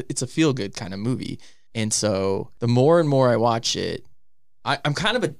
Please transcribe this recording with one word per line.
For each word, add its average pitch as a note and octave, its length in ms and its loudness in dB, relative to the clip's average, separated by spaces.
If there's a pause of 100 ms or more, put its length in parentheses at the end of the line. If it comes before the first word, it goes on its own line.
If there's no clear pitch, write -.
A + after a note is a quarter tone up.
it's - 140 -4
a C3 40 -6
feel-good B2+ 480 0
kind F#2+ 200 -10
of G2 60 -8
movie. A#2 380 -6 (360)
And A2 180 -2
so G2 580 0 (100)
the A#2 80 -2
more C3 300 6
and D#3+ 120 2
more C3 180 4
I A#2+ 80 4
watch A#2 400 0
it, F2 300 -6 (580)
I, C3+ 220 -2
I'm D3 80 0
kind G#3+ 240 -2
of G3+ 60 -4
a B2+ 160 -4